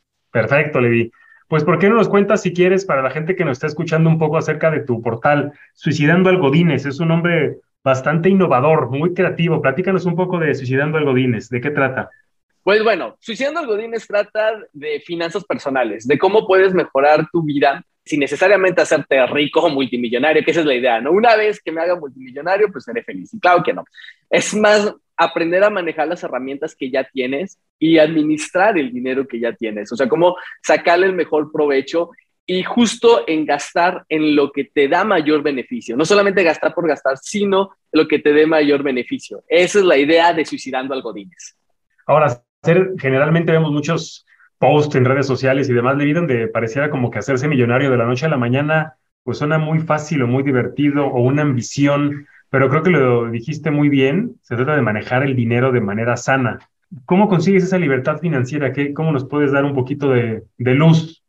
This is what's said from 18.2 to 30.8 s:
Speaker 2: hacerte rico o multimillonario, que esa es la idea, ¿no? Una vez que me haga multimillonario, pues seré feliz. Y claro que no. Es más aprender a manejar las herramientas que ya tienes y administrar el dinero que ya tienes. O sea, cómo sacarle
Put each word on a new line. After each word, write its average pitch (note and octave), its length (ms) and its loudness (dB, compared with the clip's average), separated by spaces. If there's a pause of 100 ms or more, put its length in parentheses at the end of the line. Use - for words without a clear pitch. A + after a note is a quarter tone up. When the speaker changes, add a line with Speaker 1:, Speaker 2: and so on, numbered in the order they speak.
Speaker 2:
hacerte C#3+ 460 2
rico D3 340 0
o E3+ 80 2
multimillonario, C3+ 720 0
que D#3+ 80 0
esa E3 100 0
es D#3 40 0
la C#3+ 80 2
idea, B2 260 0
¿no? C3 120 -2
Una A3 240 4
vez G#3+ 260 -2
que E3 100 -8
me E3 80 -6
haga F3 160 -2
multimillonario, D3 760 -4
pues C3 120 -14
seré A#2 200 -8
feliz. F#2 300 -14
Y A2 60 -14
claro F3 240 4
que A2 80 -2
no. F2+ 140 -8 (440)
Es E3+ 260 -2
más G#3 380 2 (220)
aprender E3+ 480 0
a G#3 60 4
manejar D#3+ 380 -4
las D#3+ 160 -8
herramientas C3+ 520 -8
que C3+ 140 -8
ya C3 140 -2
tienes C3+ 560 -6 (180)
y D#3+ 220 4
administrar D#3 800 2
el B2+ 120 -4
dinero B2+ 360 -4
que A#2 120 -8
ya A#2 140 -4
tienes. G#2+ 380 -8
O A#2+ 40 -8
sea, C3 120 0
cómo E3+ 300 2 (260)
sacarle F3 420 2